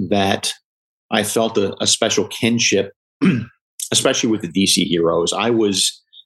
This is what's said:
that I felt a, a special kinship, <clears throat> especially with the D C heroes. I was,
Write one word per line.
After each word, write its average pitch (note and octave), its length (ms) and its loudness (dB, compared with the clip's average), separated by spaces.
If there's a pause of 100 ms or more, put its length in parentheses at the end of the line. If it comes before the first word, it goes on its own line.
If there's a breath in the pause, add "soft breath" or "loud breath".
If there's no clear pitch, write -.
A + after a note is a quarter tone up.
that G2+ 420 0 (640)
I G#2+ 100 2
felt A2+ 340 -2
a, - 240 0
a G#2+ 60 -2
special G#2 420 0
kinship, A2+ 640 0 (280)
<clears throat> - 720 -2
especially - 380 2
with G#2+ 120 0
the F2+ 60 -6
D F#2+ 180 0
C F#2 200 2
heroes. E2+ 480 0
I G#2 160 0
was, G#2+ 520 0 (240 loud breath)